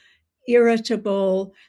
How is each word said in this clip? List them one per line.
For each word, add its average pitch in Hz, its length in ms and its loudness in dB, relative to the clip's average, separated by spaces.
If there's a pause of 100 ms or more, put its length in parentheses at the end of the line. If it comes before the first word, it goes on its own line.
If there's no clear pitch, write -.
(480)
irritable, 208 1080 0 (160)